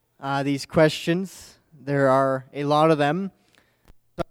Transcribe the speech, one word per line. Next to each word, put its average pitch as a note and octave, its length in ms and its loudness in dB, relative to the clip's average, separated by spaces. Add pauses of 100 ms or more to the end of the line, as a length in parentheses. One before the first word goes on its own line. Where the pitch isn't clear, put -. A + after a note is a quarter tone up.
(180)
uh, C#3 240 -4
these C#3 240 -4
questions. - 920 -2 (120)
There C#3 360 0
are C3 440 0
a C#3+ 120 -8
lot D3 260 2
of D#3 80 2
them. E3 320 -2 (840)
So F3 140 -10